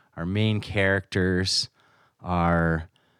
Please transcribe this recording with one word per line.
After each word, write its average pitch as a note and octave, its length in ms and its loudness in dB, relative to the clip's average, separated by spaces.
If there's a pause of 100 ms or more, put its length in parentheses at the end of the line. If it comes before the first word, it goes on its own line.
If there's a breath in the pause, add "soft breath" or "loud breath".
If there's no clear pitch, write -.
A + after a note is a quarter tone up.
(180)
our E2+ 80 -6
main G#2+ 340 0
characters, F#2+ 1120 0 (500)
our E2+ 680 0 (300)